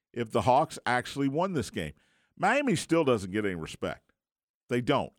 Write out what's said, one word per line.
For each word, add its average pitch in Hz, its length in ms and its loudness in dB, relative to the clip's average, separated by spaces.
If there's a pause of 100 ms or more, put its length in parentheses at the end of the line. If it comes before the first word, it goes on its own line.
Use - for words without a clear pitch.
(160)
if 117 160 -6
the 117 120 0
Hawks 131 440 2
actually 123 420 0
won 170 240 -2
this 135 160 -2
game. 80 240 -6 (460)
Miami 233 380 2
still 160 280 2
doesn't 104 280 2
get 107 120 0
any 95 120 -2
respect. - 560 -8 (580)
They 123 100 0
don't. 120 380 0